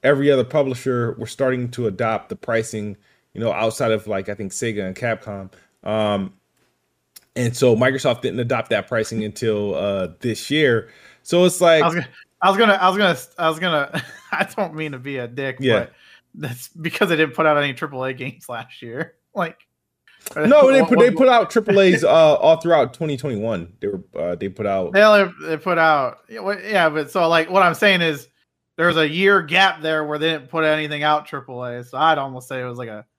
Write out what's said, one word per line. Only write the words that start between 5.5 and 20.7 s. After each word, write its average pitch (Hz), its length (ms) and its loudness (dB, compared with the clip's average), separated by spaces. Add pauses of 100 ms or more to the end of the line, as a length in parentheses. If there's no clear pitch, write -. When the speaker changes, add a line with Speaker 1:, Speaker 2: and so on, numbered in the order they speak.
Speaker 1:
Um, 104 460 -2 (1000)
and 120 220 -2
so 123 180 4
Microsoft 127 480 0
didn't 117 180 -4
adopt 117 300 -4
that 104 160 -2
pricing 110 380 -4
until, 104 500 -4
uh, 95 340 -4 (120)
this 117 300 -6
year. 135 400 0 (320)
So 175 220 2
it's 175 160 2
like 165 220 6
Speaker 2:
I 165 40 4
was 165 80 0
gonna, 139 140 -6 (340)
I 180 80 4
was 196 80 0
gonna, 220 160 6
I 180 140 2
was 190 100 0
gonna, 180 200 2 (200)
I 165 100 0
was 160 100 -2
gonna, 160 440 -2 (160)
<laughs> - 140 -12
I 196 120 -2 (120)
don't 175 180 -6
mean 156 180 -8
to 131 60 -12
be 135 180 -10
a 123 100 -6
dick, 127 320 -8
Speaker 1:
Yeah. 120 220 2
Speaker 2:
but - 120 -10 (420)
that's 123 340 -12
because 175 400 -4
they 165 80 2
didn't 151 180 0
put 160 120 0
out 151 100 4
any 143 160 0
triple 131 320 -8
A 131 80 -4
games 127 360 -12
last 113 340 -14
year. 123 360 -10
<laughs> - 60 -20 (120)
Like, 170 200 -6 (800)
Speaker 1:
No, 269 360 6